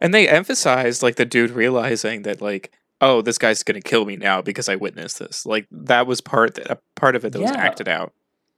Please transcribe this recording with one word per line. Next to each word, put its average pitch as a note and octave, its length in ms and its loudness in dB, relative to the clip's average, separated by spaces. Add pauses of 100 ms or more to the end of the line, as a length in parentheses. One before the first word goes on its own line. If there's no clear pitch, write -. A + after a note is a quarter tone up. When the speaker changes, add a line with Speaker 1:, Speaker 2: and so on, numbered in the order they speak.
Speaker 1:
And F3 120 2
they G#3 140 6
emphasized, C3 720 0
like, A#2+ 140 2
the B2 100 2
dude A#2+ 260 0
realizing A#2 720 -2
that, G#2 180 -6
like, G2+ 280 -6 (300)
"Oh, C3 220 6
this A2+ 160 -2
guy's A2 260 2
gonna G2+ 160 -2
kill A2+ 240 2
me G2+ 140 -10
now F#2+ 240 0
because G2+ 260 -6
I G2 80 -2
witnessed F#2 440 -8
this." - 260 -14
Like, G#2+ 260 -4
that B2 340 2
was B2 140 -2
part, A2+ 360 0
that, - 140 -10
a - 100 -6 (160)
part C3 200 4
of A#2 80 -4
it A2 80 -4
that - 100 -6
was A#3+ 100 0
Speaker 2:
Yeah. C#4 60 -4
Speaker 1:
acted G2 300 -2
out. E2 240 -2 (460)